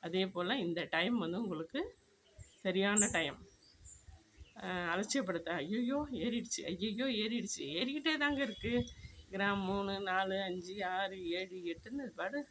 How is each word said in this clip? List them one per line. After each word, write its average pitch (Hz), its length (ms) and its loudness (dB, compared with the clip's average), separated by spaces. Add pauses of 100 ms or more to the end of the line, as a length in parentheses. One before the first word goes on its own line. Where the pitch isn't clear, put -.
அதே 180 240 2
போல 185 300 0
இந்த 175 240 0 (100)
டைம் 185 260 4
வந்து 175 220 0
உங்களுக்கு 180 400 -2 (760)
சரியான 202 540 4
டைம். 151 260 0 (1160)
அஹ், 185 320 -2
அலட்சியப்படுத்த, 180 680 0
"ஐயையோ 233 440 0 (160)
ஏறிடுச்சு, 233 500 -2
ஐயையோ 208 500 -2
ஏறிடுச்சு", 220 560 0
ஏறிக்கிட்டே 285 460 0
தாங்க 285 260 2
இருக்கு. 233 280 -2 (560)
கிராம் 196 360 2
மூணு, 196 360 0
நாலு, 190 420 2
அஞ்சு, 185 340 -4 (120)
ஆறு, 190 300 -2 (120)
ஏழு, 180 360 -2
எட்டுன்னு 220 380 -4
இது 226 120 -8
பாடு 196 240 -2 (120)